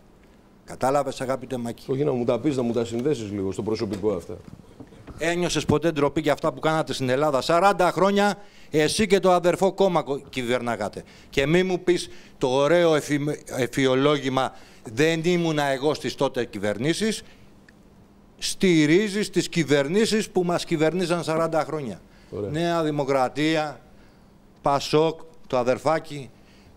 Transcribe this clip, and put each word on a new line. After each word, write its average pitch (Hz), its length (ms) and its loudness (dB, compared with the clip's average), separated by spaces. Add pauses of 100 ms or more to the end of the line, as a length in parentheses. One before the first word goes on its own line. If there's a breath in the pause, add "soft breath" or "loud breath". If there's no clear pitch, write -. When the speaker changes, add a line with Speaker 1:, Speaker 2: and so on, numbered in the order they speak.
(640)
Speaker 1:
Κατάλαβες, 135 560 -2
αγάπητε 123 360 -6
Μάκη; 120 340 -8
Speaker 2:
Όχι, 135 120 -2
να 147 80 0
μου 120 140 -2
τα 120 140 0
πεις, 139 180 -2
να 131 60 -2
μου 117 100 -2
τα 113 120 0
συνδέσεις 117 460 -4
λίγο 95 200 -4
στο 92 120 -8
προσωπικό 107 480 -4
αυτά. 92 260 -8 (800)
Speaker 1:
Ένιωσες 165 480 -2
ποτέ 156 260 2
ντροπή 143 300 0
για 147 120 2
αυτά 147 200 -2
που 135 60 -12
κάνατε 156 340 0
στην 127 160 -2
Ελλάδα; 135 320 2
Σαράντα 170 500 4
χρόνια 202 460 2 (340 loud breath)
εσύ 156 360 2
και 190 120 4
το 185 120 4
αδερφό 175 420 4
κόμμα 175 280 2
κο-, 135 180 -4 (100)
κυβερνάγατε. 117 720 -4 (260 loud breath)
Και 139 160 0
μη 170 180 4
μου 185 200 -2
πεις 175 260 0 (280 loud breath)
το 139 100 -2
ωραίο 151 480 4
εφη-, 147 420 -2 (200)
εφιολόγημα, 131 920 2 (420 loud breath)
"Δεν 160 300 2
ήμουνα 165 400 0
εγώ 139 300 0
στις - 220 -6
τότε 127 300 -2
κυβερνήσεις". 117 800 -2 (1120 loud breath)
Στηρίζεις 185 920 2
τις - 200 -2
κυβερνήσεις 170 800 0
που 180 140 -2
μας 175 220 -2
κυβερνήσαν 165 580 0
σαράντα 160 400 0
χρόνια. 135 380 -8 (300 loud breath)
Speaker 2:
Ωραία. 98 180 -6
Speaker 1:
Νέα 170 340 0
Δημοκρατία, 143 960 0 (800 soft breath)
πασόκ, 151 580 2 (280)
το 131 100 -2
αδερφάκι. 135 720 -2 (480 soft breath)